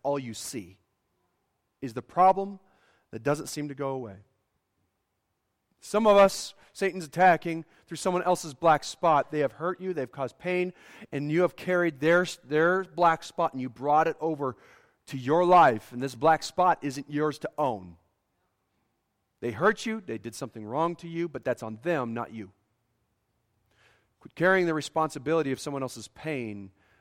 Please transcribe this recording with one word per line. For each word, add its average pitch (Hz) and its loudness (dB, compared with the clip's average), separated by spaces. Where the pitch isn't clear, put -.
all 143 -2
you 120 -8
see 95 -12
is 120 -8
the 120 -8
problem 190 2
that 113 -12
doesn't 147 -2
seem 147 -8
to 139 -14
go 135 -6
away. 120 -10
Some 220 0
of 202 10
us, - 6
Satan's 185 -4
attacking 165 2
through 160 -12
someone 180 -2
else's 170 -2
black 156 4
spot. - 0
They 151 -4
have 139 0
hurt 175 -6
you, 185 -6
they've 135 -6
caused 135 -10
pain, 180 -4
and 147 -4
you 165 2
have 170 2
carried 175 -2
their, 170 4
their 170 2
black 160 2
spot - -4
and 131 -8
you 127 -6
brought 147 2
it 156 -4
over 143 -4
to 139 -10
your 143 2
life, 165 6
and 123 -10
this 127 -6
black 156 2
spot 180 0
isn't 143 -10
yours 147 -4
to - -8
own. 101 -4
They 120 -4
hurt 190 0
you, 220 -6
they 113 -8
did 107 -14
something 113 -12
wrong 156 -4
to 170 -18
you, 165 -6
but 139 -12
that's 123 -4
on 110 -10
them, 135 -2
not 113 -10
you. 101 -14
Quit - -20
carrying 185 2
the 160 0
responsibility 151 -2
of 123 -4
someone 143 -8
else's 120 -10
pain. 110 -10